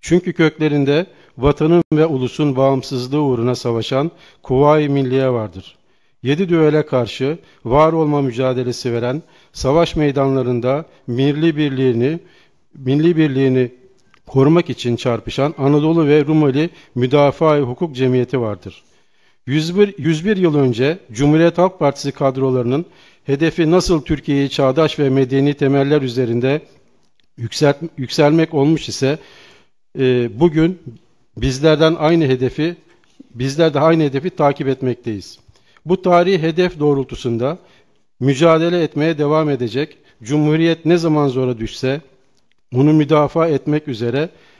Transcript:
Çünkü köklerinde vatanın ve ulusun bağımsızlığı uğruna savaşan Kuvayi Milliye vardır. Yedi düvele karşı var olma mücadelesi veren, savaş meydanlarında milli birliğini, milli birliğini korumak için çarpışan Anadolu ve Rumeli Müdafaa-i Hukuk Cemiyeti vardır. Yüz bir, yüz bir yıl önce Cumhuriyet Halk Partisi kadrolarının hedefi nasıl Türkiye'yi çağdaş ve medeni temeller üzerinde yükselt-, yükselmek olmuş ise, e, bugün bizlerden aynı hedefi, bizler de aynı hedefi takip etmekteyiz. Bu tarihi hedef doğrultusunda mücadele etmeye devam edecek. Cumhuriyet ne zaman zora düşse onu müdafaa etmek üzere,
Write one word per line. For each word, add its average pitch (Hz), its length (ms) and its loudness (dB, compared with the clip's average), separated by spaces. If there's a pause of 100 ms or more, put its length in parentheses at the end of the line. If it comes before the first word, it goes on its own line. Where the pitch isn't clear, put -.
Çünkü 175 320 -2
köklerinde 147 720 0 (320)
vatanın 151 440 2 (100)
ve 156 140 2
ulusun 139 500 -2
bağımsızlığı 135 680 -2
uğruna 127 320 0
savaşan 123 560 -4 (320)
Kuvayi 147 460 2
Milliye 135 420 0
vardır. 98 460 -6 (460)
Yedi 151 260 0
düvele 151 380 2
karşı 135 520 -4 (260)
var 151 280 4
olma 151 300 0
mücadelesi 127 720 -4
veren, 123 300 -4 (300)
savaş 156 440 0
meydanlarında 135 880 0 (220)
milli 143 500 0
birliğini, 131 640 0 (560)
milli 147 420 0
birliğini 131 560 0 (540)
korumak 151 440 2
için 120 260 -4
çarpışan 120 600 -4
Anadolu 151 480 2
ve 147 180 4
Rumeli 151 460 0 (240)
Müdafaa-i 143 680 2
Hukuk 135 360 -6
Cemiyeti 127 440 0
vardır. 104 420 -8 (640)
Yüz 156 320 -2
bir, 208 200 2
yüz 156 260 -2
bir 208 120 0
yıl 175 180 0
önce 139 440 0 (140)
Cumhuriyet 156 460 2
Halk 180 200 2
Partisi 143 340 -2
kadrolarının 131 720 -2 (380)
hedefi 151 460 0
nasıl 170 320 2
Türkiye'yi 139 480 -2
çağdaş 143 480 0
ve 139 120 0
medeni 135 440 0
temeller 139 480 0
üzerinde 127 580 -2 (800)
yükselt-, 143 580 -2
yükselmek 156 580 0
olmuş 147 340 0
ise, 139 300 -4 (800)
e, 123 420 0
bugün 165 380 2 (580)
bizlerden 147 580 2
aynı 160 300 2
hedefi, 131 520 -2 (580)
bizler 135 400 0
de 143 60 0
aynı 160 220 4
hedefi 139 280 -2
takip 143 380 0
etmekteyiz. 120 680 -6 (460)
Bu 185 180 -2
tarihi 175 400 2
hedef 170 360 -2
doğrultusunda 135 800 -2 (600)
mücadele 160 640 2
etmeye 156 360 -2
devam 151 320 0
edecek. 123 480 -4 (240)
Cumhuriyet 151 600 0
ne 170 140 2
zaman 156 300 0
zora 127 300 -2
düşse 131 420 -6 (720)
onu 139 180 4
müdafaa 156 560 2
etmek 151 400 -2
üzere, 123 420 -4 (300)